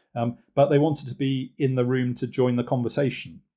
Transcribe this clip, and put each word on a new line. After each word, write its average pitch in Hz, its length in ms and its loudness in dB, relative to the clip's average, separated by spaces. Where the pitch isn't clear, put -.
Um, 120 240 -4
but 143 140 6
they 147 100 4
wanted 147 300 0
to 123 60 -8
be 135 440 -4
in 131 160 0
the 123 120 2
room 123 300 0
to 127 100 -4
join 123 300 2
the 120 80 0
conversation. 123 760 -2